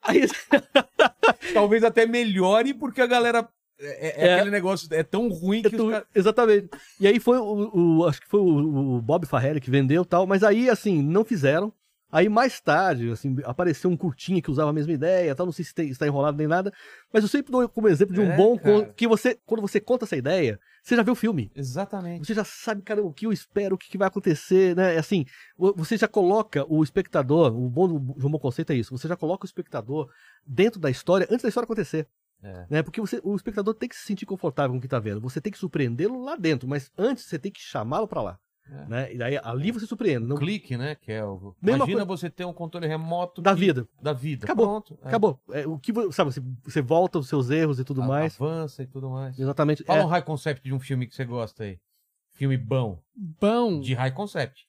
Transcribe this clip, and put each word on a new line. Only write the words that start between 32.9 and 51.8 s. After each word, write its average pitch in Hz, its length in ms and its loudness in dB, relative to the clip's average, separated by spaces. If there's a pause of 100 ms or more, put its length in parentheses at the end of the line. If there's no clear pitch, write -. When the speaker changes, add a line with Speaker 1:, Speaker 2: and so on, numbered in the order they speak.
Speaker 1:
você, 220 240 -6
o 202 140 -2
espectador 220 360 -4
tem 247 140 -6
que - 80 -14
se - 100 -18
sentir 202 200 -6
confortável 151 480 -4
com 127 60 -4
o - 20 -8
que 127 80 -12
tá 127 100 -2
vendo. 107 220 -6
Você 127 180 -8
tem 202 140 -8
que - 40 -18
surpreendê-lo 170 640 -4
lá 285 140 -8
dentro, 156 320 -2
mas 139 300 -6
antes 240 260 -2
você 160 160 -10
tem 202 140 -10
que - 80 -20
chamá-lo 143 440 -6
pra 147 160 -8
lá. 95 160 -8 (340)
Speaker 2:
É. 71 160 -18
Speaker 1:
né? 113 260 -8
E 120 40 -12
daí 123 260 -4
ali 131 280 -4
você 226 140 -8
surpreende, 151 400 -2
não 139 120 -4
Speaker 2:
Clique, 156 400 -6
né? 143 180 -8
Que - 160 -16
é 107 140 -6
o, 98 360 -12
Speaker 1:
Mesma 240 180 2
Speaker 2:
imagina 233 260 0
Speaker 1:
coi- 175 120 -6
Speaker 2:
você 170 120 -8
ter 180 160 -10
um 175 80 -10
controle 170 340 -8
remoto 165 540 -6
Speaker 1:
Da 196 120 6
Speaker 2:
que 170 60 2
Speaker 1:
vida. 143 260 2 (160)
Speaker 2:
da 147 120 -4
vida. 135 320 -8
Speaker 1:
Acabou. 311 200 2
Speaker 2:
Pronto, 208 380 -8
é. - 60 -14
Speaker 1:
Acabou. 202 300 2 (120)
É, 143 160 -6
o 160 100 -8
que 175 140 -6
vo-, 214 200 -2
sabe, 135 200 0
você, 135 100 -8 (220)
você - 180 -2
volta 165 380 2
os 131 80 -6
seus 131 220 -2
erros 151 300 0
e 131 40 -4
tudo 131 180 -4
Speaker 2:
A-, 127 60 -2
Speaker 1:
mais. 151 320 -2
Speaker 2:
avança 156 420 -6
e 127 60 -10
tudo 131 220 -12
mais. 131 280 -10
Speaker 1:
Exatamente. 143 460 0
Speaker 2:
Fala 160 160 2
Speaker 1:
É. 151 60 4
Speaker 2:
um - 20 -2
high 170 160 0
concept 151 400 -6
de 131 100 -6
um 135 60 -4
filme 127 260 -6
que - 80 -20
você 131 120 -8
gosta 117 400 -10
aí. 95 120 -12 (560)